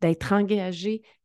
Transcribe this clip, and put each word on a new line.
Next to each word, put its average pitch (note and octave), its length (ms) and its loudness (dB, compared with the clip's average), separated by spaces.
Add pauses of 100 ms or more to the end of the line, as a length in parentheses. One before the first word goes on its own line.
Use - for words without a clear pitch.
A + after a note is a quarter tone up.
d'être E3 320 0
engagé, G3+ 680 0 (240)